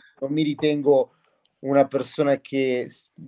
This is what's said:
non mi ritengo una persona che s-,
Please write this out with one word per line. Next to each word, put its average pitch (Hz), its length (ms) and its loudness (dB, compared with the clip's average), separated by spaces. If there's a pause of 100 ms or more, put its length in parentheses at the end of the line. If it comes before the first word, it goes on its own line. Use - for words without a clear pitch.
(180)
non 139 140 -6
mi 156 100 0
ritengo 147 720 2 (480)
una 139 260 2
persona 139 540 -2
che 131 480 -2
s-, - 240 -20 (160)